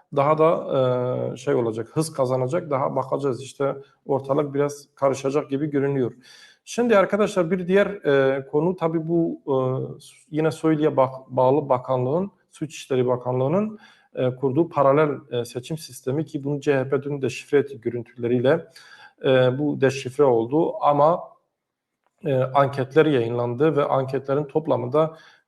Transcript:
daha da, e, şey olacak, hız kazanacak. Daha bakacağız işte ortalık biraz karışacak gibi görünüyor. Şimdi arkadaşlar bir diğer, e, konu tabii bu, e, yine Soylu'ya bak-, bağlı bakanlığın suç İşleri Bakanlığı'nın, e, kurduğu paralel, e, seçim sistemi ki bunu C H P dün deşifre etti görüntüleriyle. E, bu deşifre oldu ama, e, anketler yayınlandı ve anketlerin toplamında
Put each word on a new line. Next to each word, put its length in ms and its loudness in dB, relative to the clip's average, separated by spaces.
daha 220 4
da, 280 2
e, 40 -10
şey 180 -2
olacak, 380 -2
hız 200 -2
kazanacak. 580 -2
Daha 260 -2
bakacağız 460 -2
işte 340 -4
ortalık 480 -2
biraz 400 -4
karışacak 560 -2
gibi 200 -2
görünüyor. 420 0
Şimdi 340 2
arkadaşlar 520 0
bir 180 -2
diğer, 180 4
e, 600 0
konu 300 0
tabii 320 -2
bu, 380 0
e, 100 0
yine 200 0
Soylu'ya 460 0
bak-, 320 0
bağlı 400 2
bakanlığın 640 0
suç 240 -10
İşleri 320 -2
Bakanlığı'nın, 720 -2
e, 200 -2
kurduğu 340 0
paralel, 420 2
e, 140 -4
seçim 340 -10
sistemi 460 -6
ki 200 -10
bunu 160 -4
C 180 0
H 100 -2
P 140 -2
dün 200 -6
deşifre 360 -2
etti 220 -2
görüntüleriyle. 840 0
E, 340 4
bu 220 -2
deşifre 440 0
oldu 580 2
ama, 380 4
e, 100 0
anketler 720 2
yayınlandı 680 0
ve 80 2
anketlerin 600 -2
toplamında 720 -2